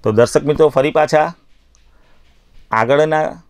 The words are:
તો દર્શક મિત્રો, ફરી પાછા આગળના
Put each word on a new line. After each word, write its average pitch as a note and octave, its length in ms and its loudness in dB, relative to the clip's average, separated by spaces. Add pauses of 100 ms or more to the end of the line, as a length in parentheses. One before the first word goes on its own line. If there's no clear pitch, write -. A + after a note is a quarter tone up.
તો G#2+ 100 -2
દર્શક A#2+ 300 2
મિત્રો, D3 260 0
ફરી C#3 220 0
પાછા D#3 440 0 (1400)
આગળના D3+ 800 -2